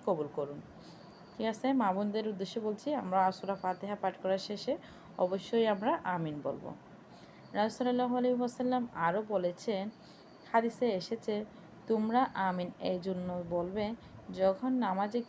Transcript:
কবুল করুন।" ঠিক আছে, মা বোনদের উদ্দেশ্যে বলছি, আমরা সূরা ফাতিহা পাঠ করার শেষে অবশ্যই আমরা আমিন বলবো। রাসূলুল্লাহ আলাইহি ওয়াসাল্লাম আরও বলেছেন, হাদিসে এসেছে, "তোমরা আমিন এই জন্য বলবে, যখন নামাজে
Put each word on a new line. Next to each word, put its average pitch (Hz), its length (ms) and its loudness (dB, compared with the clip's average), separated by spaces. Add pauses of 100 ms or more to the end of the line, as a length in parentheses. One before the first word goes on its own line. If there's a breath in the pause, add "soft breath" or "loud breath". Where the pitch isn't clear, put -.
কবুল 156 280 0
করুন।" 143 260 -4 (760 loud breath)
ঠিক 220 100 -2
আছে, 226 260 2
মা 226 200 4
বোনদের 208 360 0
উদ্দেশ্যে 196 320 -4
বলছি, 214 340 -2
আমরা 190 380 4
সূরা 190 220 -4
ফাতিহা 185 460 -2
পাঠ 185 220 0
করার 190 160 2
শেষে 208 380 -4 (420 loud breath)
অবশ্যই 190 480 2
আমরা 214 380 2
আমিন 165 400 -2
বলবো। 139 300 -6 (800 loud breath)
রাসূলুল্লাহ 247 640 2
আলাইহি 247 220 4
ওয়াসাল্লাম 247 560 0
আরও 170 340 2
বলেছেন, 190 600 0 (640 loud breath)
হাদিসে 233 340 4
এসেছে, 214 580 -2 (420 loud breath)
"তোমরা 226 480 4
আমিন 180 360 0 (100)
এই 180 180 0
জন্য 180 520 -2
বলবে, 190 440 0 (400 loud breath)
যখন 190 380 4
নামাজে 208 560 2